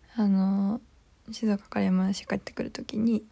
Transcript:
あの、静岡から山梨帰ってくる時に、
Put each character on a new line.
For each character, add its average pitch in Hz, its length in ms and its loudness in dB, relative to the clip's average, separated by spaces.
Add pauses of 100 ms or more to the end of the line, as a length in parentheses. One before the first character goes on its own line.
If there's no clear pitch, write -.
(160)
あ 214 120 2
の、 196 540 2 (500)
静 220 200 -2
岡 202 180 -4
か 208 100 -4
ら 196 60 2
山 185 200 2
梨 196 220 -2
帰 - 80 -2
っ 196 40 -2
て - 120 -14
く - 120 -8
る - 80 -8
時 - 260 -8
に、 220 340 2